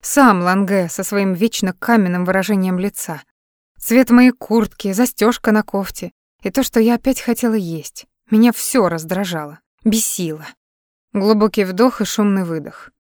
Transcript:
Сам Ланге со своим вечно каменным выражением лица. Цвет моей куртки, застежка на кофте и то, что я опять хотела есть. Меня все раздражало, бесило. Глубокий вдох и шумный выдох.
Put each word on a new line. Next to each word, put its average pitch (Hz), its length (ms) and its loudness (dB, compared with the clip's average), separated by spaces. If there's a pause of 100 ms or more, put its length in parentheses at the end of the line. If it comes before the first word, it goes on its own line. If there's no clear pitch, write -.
Сам 220 400 4
Ланге 185 460 0
со - 140 -8
своим 196 320 -2
вечно 190 380 -2
каменным 180 520 0
выражением 185 540 0
лица. 185 440 -8 (540)
Цвет 240 340 2
моей 247 200 8
куртки, 214 640 -2
застежка 226 580 0
на 214 140 2
кофте - 480 -8 (300)
и 196 80 -4
то, 269 120 -2
что - 160 0
я 226 160 4
опять 254 260 -2
хотела 226 340 -2
есть. 165 520 -8 (240)
Меня 226 220 4
все 214 360 0
раздражало, 165 720 -6 (260)
бесило. 175 600 -2 (680)
Глубокий 208 520 2
вдох 185 360 0
и 208 40 0
шумный 196 400 0
выдох. 160 460 -10 (120)